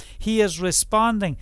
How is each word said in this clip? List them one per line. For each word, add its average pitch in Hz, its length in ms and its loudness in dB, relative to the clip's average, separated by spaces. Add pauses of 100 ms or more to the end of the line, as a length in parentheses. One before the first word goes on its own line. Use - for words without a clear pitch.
(180)
He 220 240 2
is 170 180 2
responding. 202 840 0